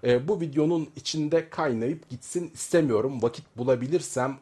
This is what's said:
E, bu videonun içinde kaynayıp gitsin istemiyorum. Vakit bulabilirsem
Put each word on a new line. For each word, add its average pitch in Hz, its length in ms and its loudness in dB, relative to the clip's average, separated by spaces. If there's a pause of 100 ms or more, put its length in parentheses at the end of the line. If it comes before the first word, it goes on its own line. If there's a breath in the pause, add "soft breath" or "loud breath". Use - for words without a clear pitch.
E, 123 240 4
bu 190 140 0
videonun 156 540 0
içinde 156 540 -2
kaynayıp 139 600 -2
gitsin 170 440 -8
istemiyorum. 131 680 2
Vakit - 360 -4
bulabilirsem 131 840 0